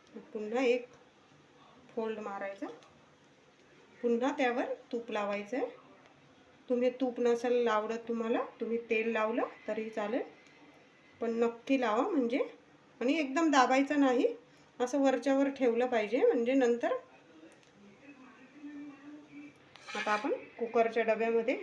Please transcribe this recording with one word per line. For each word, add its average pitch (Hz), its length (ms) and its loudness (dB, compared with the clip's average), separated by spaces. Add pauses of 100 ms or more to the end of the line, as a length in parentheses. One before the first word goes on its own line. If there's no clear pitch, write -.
(320)
पुन्हा 220 320 -2
एक 240 220 2 (1080)
फोल्ड 220 240 -4
मारायचा, 202 480 -8 (1300)
पुन्हा 240 380 0
त्यावर 262 340 0 (200)
तूप 233 180 -6
लावायचं 202 460 -4
आहे. 466 100 -2 (1040)
तुम्ही 247 220 2 (100)
तूप 247 200 -2
नसेल 240 480 2
आवडत 220 400 -2
तुम्हाला, 233 360 -2 (160)
तुम्ही 233 180 -2 (120)
तेल 226 220 0
लावलं 220 340 0 (220)
तरी 220 220 -4
चालेल, 220 320 -2 (1000)
पण 226 180 -2
नक्की 240 420 0
लावा 240 280 2
म्हणजे, 262 300 2 (600)
आणि 247 180 2
एकदम 302 320 2
दाबायचं 277 500 4
नाही, 269 260 4 (540)
असं 262 200 0
वरच्यावर 269 500 2
ठेवलं 247 360 2
पाहिजे, 226 320 0
म्हणजे 269 360 4
नंतर. 247 380 2 (3000)
आता 214 160 -4
आपण 214 220 -2 (260)
कुकरच्या 226 460 0
डब्यामध्ये 226 580 0